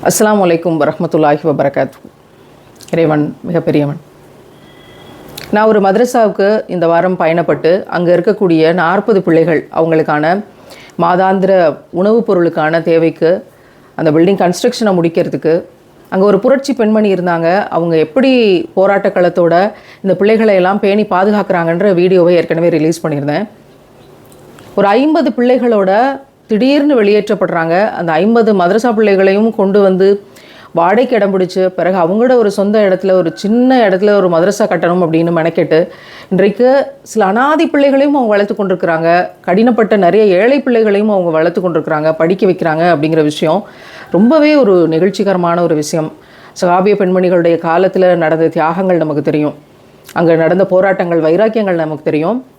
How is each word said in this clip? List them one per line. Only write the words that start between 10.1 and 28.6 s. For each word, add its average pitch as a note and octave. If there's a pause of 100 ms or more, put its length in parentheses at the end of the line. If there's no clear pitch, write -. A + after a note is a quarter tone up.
மாதாந்திர F#3 (140)
உணவுப் G#3+
பொருளுக்கான E3
தேவைக்கு, E3 (500)
அந்த D#3+
பில்டிங் F3+ (100)
கன்ஸ்ட்ரக்ஷனை G#3+
முடிக்கிறதுக்கு, E3 (460)
அங்க F#3+
ஒரு G3+
புரட்சி C4
பெண்மணி G#3+
இருந்தாங்க. F3
அவங்க E3
எப்படி A3 (120)
போராட்ட G3
களத்தோட F3+ (300)
இந்த F#3+
பிள்ளைகளை G#3+
எல்லாம் F#3+
பேணி G#3
பாதுகாக்கிறாங்கன்ற F#3+
வீடியோவை F3+
ஏற்கனவே E3
ரிலீஸ் D#3+
பண்ணியிருந்தேன். D3 (1300)
ஒரு G3+
ஐம்பது D4+
பிள்ளைகளோட A#3+ (280)
திடீர்னு C4+
வெளியேற்றப்படுறாங்க. F#3+
அந்த E3
ஐம்பது G#3+
மதரசா G3+